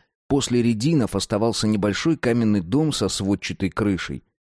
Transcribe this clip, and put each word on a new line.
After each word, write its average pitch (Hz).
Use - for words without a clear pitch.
после 123
Рединов 117
оставался 110
небольшой 107
каменный 113
дом 135
со 98
сводчатой 95
крышей. 90